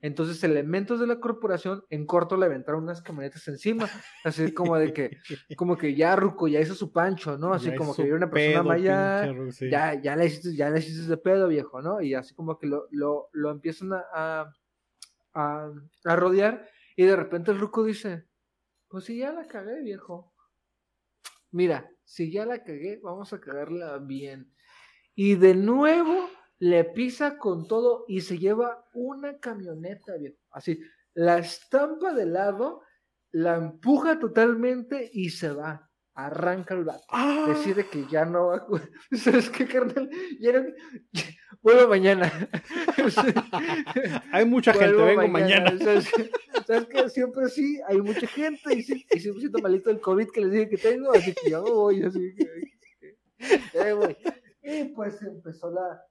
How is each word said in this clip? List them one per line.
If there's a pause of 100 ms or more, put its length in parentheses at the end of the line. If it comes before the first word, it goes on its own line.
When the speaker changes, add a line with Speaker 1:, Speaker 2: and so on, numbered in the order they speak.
Speaker 1:
Entonces,
elementos
de
la
corporación
en
corto
le
aventaron
unas
camionetas
encima, (380)
así
como
de
que,
Speaker 2:
<laughs>
Speaker 1:
como
que,
"Ya,
ruco,
ya
hizo
su
pancho",
¿no?
Así
Speaker 2:
Ya
Speaker 1:
como
Speaker 2:
hizo
Speaker 1:
que
viene
una
persona
Speaker 2:
pedo,
Speaker 1:
mayor,
Speaker 2:
pinche
ruco,
sí.
Speaker 1:
"Ya,
ya
le
hiciste,
ya
le
hiciste
de
pedo,
viejo",
¿no?
Y
así
como
que
lo,
lo,
lo
empiezan
a, (100)
a, (840)
a, (320)
a
rodear, (300)
y
de
repente
el
ruco
dice, (640)
"Pues
si
ya
la
cagué,
viejo. (1160)
Mira, (140)
si
ya
la
cagué,
vamos
a
cagarla
bien". (640)
Y
de
nuevo (320)
le
pisa
con
todo
y
se
lleva
una
camioneta,
viejo. (160)
Así, (360)
la
estampa
de
lado, (500)
la
empuja
totalmente
y
se
va. (260)
Arranca
el
vato.
Speaker 2:
¡Ah!
Speaker 1:
Decide
que
ya
no
va
a
cu-, (200)
<laughs>
¿sabes
qué,
carnal? (320)
Ya
no, (460)
ya, (380)
vuelvo
mañana. (680)
<laughs>
Speaker 2:
Hay
mucha
gente,
Speaker 1:
Vuelvo (160)
Speaker 2:
vengo
Speaker 1:
mañana.
Speaker 2:
mañana.
Speaker 1:
¿Sabes
qué? (360)
¿Sabes
qué?
Siempre
sí,
hay
mucha
gente
y
sí,
y
sí
me
siento
malito
del
covid
que
les
dije
que
tengo,
así
que
ya
me
voy,
así (160)
que, (580)
ya
me
voy. (440)
Y (100)
pues
empezó
la